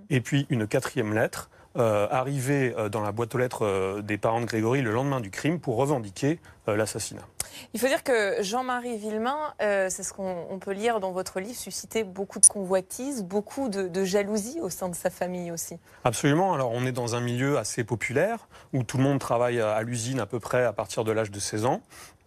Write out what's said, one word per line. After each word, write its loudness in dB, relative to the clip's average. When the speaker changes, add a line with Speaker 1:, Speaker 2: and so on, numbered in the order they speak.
Speaker 1:
Et 4
puis, 0
une 2
quatrième 0
lettre, 0
euh, 4
arrivée, 0
euh, 0
dans -2
la -2
boîte -2
aux 0
lettres, 0
euh, 0
des -2
parents 2
de -2
Grégory 2
le 0
lendemain 0
du -6
crime -2
pour -2
revendiquer, 0
euh, 2
l'assassinat. -2
Speaker 2:
Il -6
faut 4
dire 2
que 2
Jean-Marie -2
Villemain, -2
euh, 2
c'est -6
ce -8
qu'on, -6
on -8
peut -4
lire 2
dans -2
votre -4
livre, -6
suscitait -6
beaucoup -8
de 10
convoitises, 0
beaucoup -2
de, -2
de -2
jalousie 0
au -2
sein -6
de -6
sa -2
famille -4
aussi. -8
Speaker 1:
Absolument. 4
Alors, 0
on 0
est 0
dans -2
un 0
milieu 2
assez -2
populaire 0
où 2
tout -4
le 6
monde 4
travaille 2
à, 2
à 2
l'usine -2
à 0
peu -4
près 2
à 2
partir -2
de 2
l'âge 0
de -8
seize 0
ans. 2